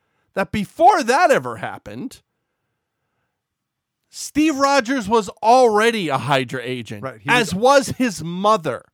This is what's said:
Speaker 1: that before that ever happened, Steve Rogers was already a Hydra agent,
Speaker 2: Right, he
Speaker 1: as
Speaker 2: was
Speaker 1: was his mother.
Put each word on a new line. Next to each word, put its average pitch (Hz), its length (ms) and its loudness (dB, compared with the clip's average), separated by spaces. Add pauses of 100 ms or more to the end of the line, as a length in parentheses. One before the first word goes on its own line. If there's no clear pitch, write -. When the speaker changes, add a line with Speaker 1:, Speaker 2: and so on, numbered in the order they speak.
(360)
Speaker 1:
that - 160 -6
before 320 500 2
that 285 300 2
ever 123 240 0
happened, 110 680 -12 (1900)
Steve 302 480 -2
Rogers 269 520 0
was 220 200 0 (140)
already 226 680 4
a 135 100 -2
Hydra 131 440 -2
agent, 117 400 -10
Speaker 2:
Right, 120 180 -12
he 101 80 -8
Speaker 1:
as 226 260 0
Speaker 2:
was 254 340 4
Speaker 1:
was - 80 -10
his 220 280 -4
mother. 175 680 -2